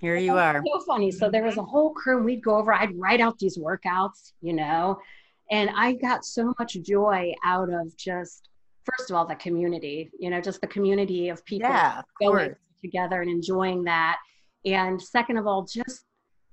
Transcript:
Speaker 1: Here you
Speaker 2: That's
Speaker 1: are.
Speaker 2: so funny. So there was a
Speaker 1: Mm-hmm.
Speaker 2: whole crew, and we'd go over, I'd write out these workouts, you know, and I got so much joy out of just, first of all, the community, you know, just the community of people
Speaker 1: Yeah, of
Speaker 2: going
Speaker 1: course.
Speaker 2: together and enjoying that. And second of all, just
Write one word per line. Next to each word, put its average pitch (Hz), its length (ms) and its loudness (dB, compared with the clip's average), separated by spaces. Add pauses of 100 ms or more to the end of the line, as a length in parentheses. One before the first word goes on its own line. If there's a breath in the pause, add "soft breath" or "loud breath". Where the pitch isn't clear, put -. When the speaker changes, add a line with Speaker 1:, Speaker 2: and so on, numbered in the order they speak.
Speaker 1:
Here 170 160 0
you 185 180 2
Speaker 2:
That's 160 240 4
Speaker 1:
are. 147 80 -2
Speaker 2:
so - 200 0
funny. 208 240 2
So 196 200 0
there 220 140 2
was 220 120 0
a 214 40 -2
Speaker 1:
Mm-hmm. 190 100 -8
Speaker 2:
whole 302 240 4
crew, 262 240 0
and 226 60 0
we'd 240 180 -2
go 214 140 4
over, 214 160 2
I'd 190 260 0
write 202 220 2
out 226 180 2
these 185 200 -2
workouts, 185 840 -4
you 170 140 -4
know, 165 440 0 (520 soft breath)
and 208 240 2
I 240 200 2
got 240 300 -2
so 233 340 -2
much 233 240 -6
joy 196 520 2 (100)
out 180 260 0
of 170 260 -4
just, 180 520 -8 (360)
first 170 260 -6
of 180 60 -2
all, 170 100 2
the 156 100 -6
community, 165 800 -4
you 180 120 -4
know, 180 100 0
just 185 200 -6
the - 60 -4
community 196 640 0
of 165 140 -10
people 214 260 -2
Speaker 1:
Yeah, 156 300 4
of - 40 -14 (160)
Speaker 2:
going 202 280 4
Speaker 1:
course. - 100 -10 (240)
Speaker 2:
together 180 400 -2
and 175 80 -2
enjoying 180 540 0
that. 165 340 2 (480 soft breath)
And 185 340 0
second 233 380 0
of 214 80 -2
all, 196 180 0
just 240 400 -10 (480)